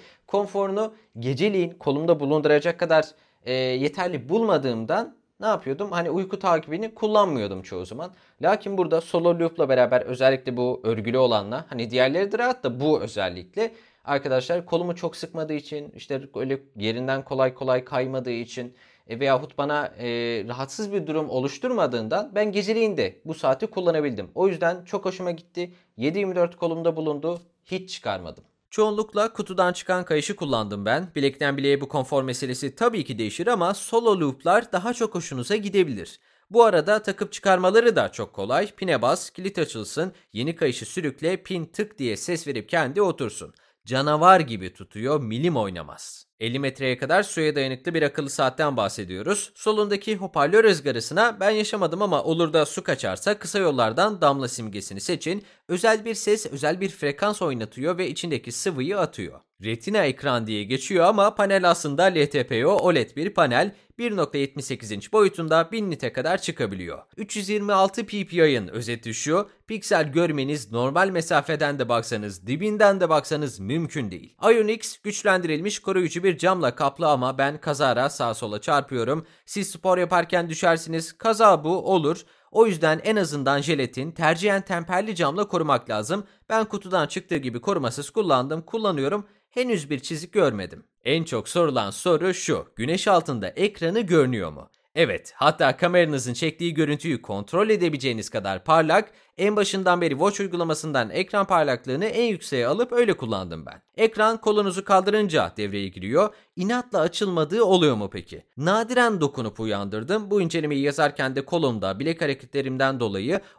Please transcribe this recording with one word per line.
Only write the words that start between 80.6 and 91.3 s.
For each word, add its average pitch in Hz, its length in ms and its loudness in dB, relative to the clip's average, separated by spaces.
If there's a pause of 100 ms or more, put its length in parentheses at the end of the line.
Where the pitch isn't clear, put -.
kaza 208 520 6
bu, 175 300 0
olur. 165 300 0 (260)
O 226 160 6
yüzden 160 380 2
en 214 120 2
azından 143 440 0
jelatin, 139 500 -2
tercihen 170 520 0
temperli 185 520 -2
camla 170 340 -2
korumak 151 420 0
lazım. 117 360 -4 (220)
Ben 220 160 2
kutudan 185 420 -2
çıktığı - 300 -6
gibi 123 240 -6
korumasız 143 500 -4
kullandım, 156 520 0
kullanıyorum. 196 640 -2 (240)
Henüz 226 400 -2
bir 147 80 -2
çizik 165 340 -10
görmedim. 107 520 0 (200)
En 160 200 0
çok 120 240 -4